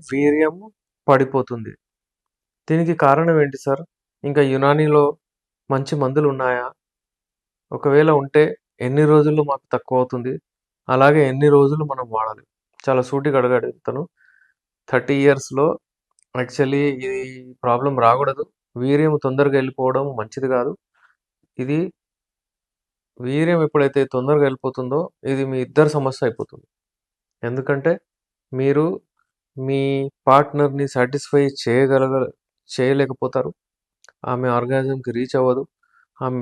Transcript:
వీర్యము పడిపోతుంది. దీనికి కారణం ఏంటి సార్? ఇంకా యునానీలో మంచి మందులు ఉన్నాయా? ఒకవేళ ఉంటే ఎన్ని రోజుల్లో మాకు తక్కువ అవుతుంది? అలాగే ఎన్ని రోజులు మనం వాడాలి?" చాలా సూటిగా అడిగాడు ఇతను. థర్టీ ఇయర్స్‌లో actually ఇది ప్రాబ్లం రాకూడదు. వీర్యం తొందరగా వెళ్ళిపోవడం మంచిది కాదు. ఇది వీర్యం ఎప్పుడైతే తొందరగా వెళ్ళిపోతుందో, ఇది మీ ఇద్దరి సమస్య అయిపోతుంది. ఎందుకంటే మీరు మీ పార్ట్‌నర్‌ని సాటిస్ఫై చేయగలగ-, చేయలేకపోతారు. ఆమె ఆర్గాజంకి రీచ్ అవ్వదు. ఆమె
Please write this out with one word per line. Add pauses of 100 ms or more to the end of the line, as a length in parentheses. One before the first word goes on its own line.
వీర్యము (420)
పడిపోతుంది. (960)
దీనికి
కారణం
ఏంటి
సార్? (420)
ఇంకా
యునానీలో (680)
మంచి
మందులు
ఉన్నాయా? (1040)
ఒకవేళ
ఉంటే (360)
ఎన్ని
రోజుల్లో
మాకు
తక్కువ
అవుతుంది? (540)
అలాగే
ఎన్ని
రోజులు
మనం
వాడాలి?" (360)
చాలా
సూటిగా
అడిగాడు
ఇతను. (840)
థర్టీ
ఇయర్స్‌లో (680)
actually (140)
ఇది (380)
ప్రాబ్లం
రాకూడదు. (320)
వీర్యం
తొందరగా
వెళ్ళిపోవడం (100)
మంచిది
కాదు. (840)
ఇది (1400)
వీర్యం
ఎప్పుడైతే
తొందరగా
వెళ్ళిపోతుందో, (280)
ఇది
మీ
ఇద్దరి
సమస్య
అయిపోతుంది. (760)
ఎందుకంటే (600)
మీరు (720)
మీ (440)
పార్ట్‌నర్‌ని
సాటిస్ఫై (160)
చేయగలగ-, (420)
చేయలేకపోతారు. (720)
ఆమె
ఆర్గాజంకి
రీచ్
అవ్వదు. (580)
ఆమె